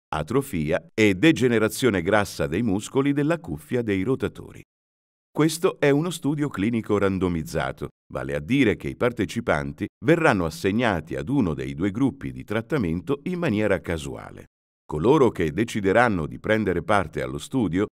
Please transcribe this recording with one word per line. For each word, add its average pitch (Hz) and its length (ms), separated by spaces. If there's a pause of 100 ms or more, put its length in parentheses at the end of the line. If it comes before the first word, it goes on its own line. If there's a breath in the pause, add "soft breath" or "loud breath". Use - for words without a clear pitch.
(140)
atrofia 78 800
e 107 220
degenerazione 110 840
grassa 95 460
dei 90 160
muscoli 123 500
della 151 260
cuffia 123 420
dei 98 220
rotatori. 101 580 (720)
Questo 160 480
è 147 100
uno 151 200
studio 147 400
clinico 107 480
randomizzato, 85 920 (240)
vale 67 240
a 73 40
dire 101 360
che 71 140
i 65 80
partecipanti 98 920 (160)
verranno 147 400
assegnati 98 720
ad 73 140
uno 117 240
dei 67 220
due 92 160
gruppi 92 420
di 64 100
trattamento 110 800
in 180 160
maniera 104 400
casuale. 58 680 (380)
Coloro 113 460
che 78 220
decideranno 101 720
di 62 160
prendere 95 420
parte 82 380
allo 65 160
studio 101 500 (120)